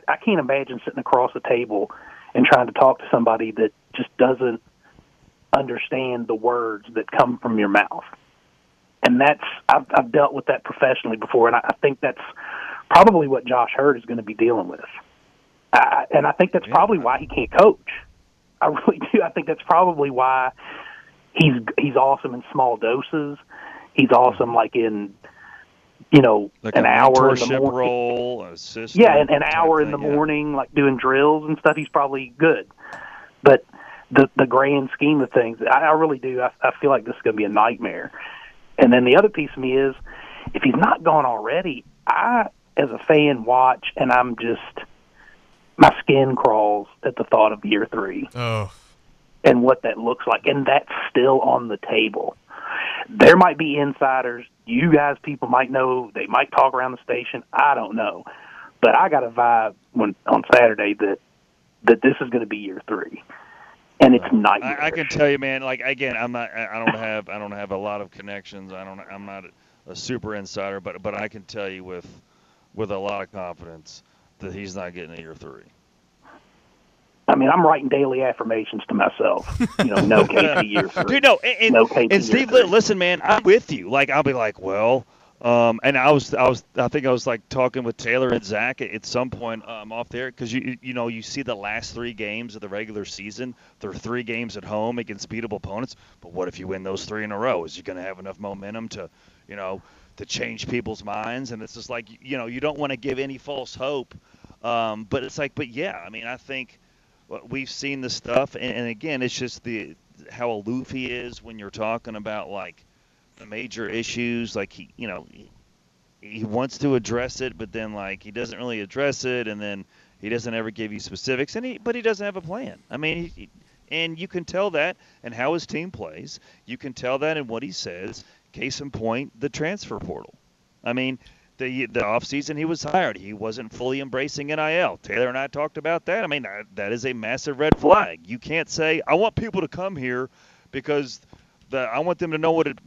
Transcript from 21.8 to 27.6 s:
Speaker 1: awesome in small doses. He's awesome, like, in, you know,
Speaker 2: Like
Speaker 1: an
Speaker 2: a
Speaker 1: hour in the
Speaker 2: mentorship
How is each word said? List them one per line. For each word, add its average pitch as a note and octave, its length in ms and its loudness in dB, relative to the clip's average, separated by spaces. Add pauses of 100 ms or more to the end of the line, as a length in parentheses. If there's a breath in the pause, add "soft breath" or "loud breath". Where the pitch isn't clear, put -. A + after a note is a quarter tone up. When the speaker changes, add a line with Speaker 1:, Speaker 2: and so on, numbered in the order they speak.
Speaker 1:
awesome C3+ 380 2
in B2 80 -10 (100)
small B2+ 240 0
doses. C#3 600 -4 (560 loud breath)
He's - 160 4
awesome, A#2+ 440 4
like, A2+ 200 0
in, G#2+ 400 -2 (960 loud breath)
you D3 120 10
know, G#2+ 280 4 (120)
Speaker 2:
Like A2 140 -2
Speaker 1:
an - 80 4
Speaker 2:
a A#2+ 40 6
Speaker 1:
hour C3 460 8
in B2+ 40 -2
the B2 80 0
Speaker 2:
mentorship C3 140 0